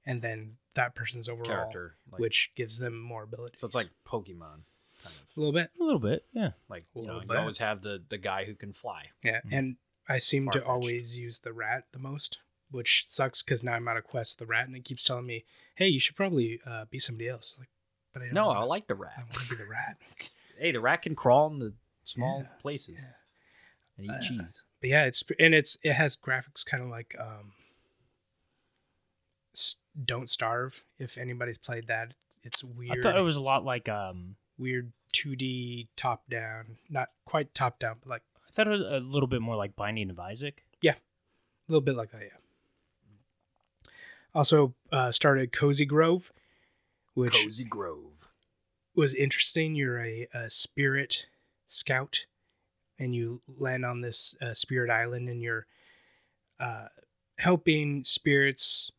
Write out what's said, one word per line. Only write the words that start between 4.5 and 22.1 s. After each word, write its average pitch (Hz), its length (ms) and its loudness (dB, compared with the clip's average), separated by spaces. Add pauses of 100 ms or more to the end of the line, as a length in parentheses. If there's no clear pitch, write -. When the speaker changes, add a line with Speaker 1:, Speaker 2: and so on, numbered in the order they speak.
Speaker 2:
of. - 200 -16 (120)
Speaker 1:
A 156 40 -6
little 151 120 4
bit. 165 180 2 (100)
Speaker 3:
A - 40 4
little 285 160 4
bit, 107 320 2
yeah. 214 180 0 (180)
Speaker 2:
Like, 90 140 -14 (120)
Speaker 1:
A 123 40 -12
Speaker 2:
you 113 40 -10
Speaker 1:
little 110 180 -8
Speaker 2:
know, - 60 -12
Speaker 1:
bit. 113 80 -4
Speaker 2:
you 127 40 2
always 107 200 -2
have 107 240 -2
the, 101 260 -8
the 107 100 -8
guy 95 260 -2
who 104 100 -10
can 101 180 -14
fly. 87 380 -12 (140)
Speaker 1:
Yeah, 113 220 2
Speaker 3:
Mm. 107 60 -6
Speaker 1:
and 131 240 -2 (320)
I 131 100 0
seem 139 320 2
to 139 100 2
Speaker 2:
Farfetch'd. 127 60 -6
Speaker 1:
always 120 500 -2
use 117 240 -10
the 117 120 -12
rat 113 400 -4
the 131 60 -16
most, 135 400 -8 (320)
which - 380 2
sucks - 340 0
'cause 117 220 -2
now 120 100 0
I'm 117 140 -2
out 113 80 0
of 113 80 -4
quest - 340 -6
the 113 80 -12
rat, 113 220 0
and 131 80 -12
it 123 80 -16
keeps - 200 -8
telling 123 220 2
me, 113 180 -8 (300)
"Hey, 190 140 4
you 143 120 4
should - 160 2
probably, 131 480 2
uh, 113 220 -10
be 135 140 -12
somebody 117 280 -4
else." 120 300 -10
Like, 127 100 -20 (440)
but 127 100 -12
I 123 40 -10
don't 123 80 -6
Speaker 2:
No, 214 120 4
Speaker 1:
wanna, 113 140 4
Speaker 2:
I 113 40 2
like 175 220 -2
the - 80 0
rat. 95 240 -10
Speaker 1:
I 123 40 -14
wanna 117 260 -8
be 127 80 -6
the 104 100 -12
rat. 107 320 -8 (200)
<laughs> - 120 -14 (280)
Speaker 2:
Hey, 165 140 2
the 120 80 0
rat 135 220 4
can 156 140 -2
crawl 147 360 6
into 117 220 -6 (300)
small 135 380 -2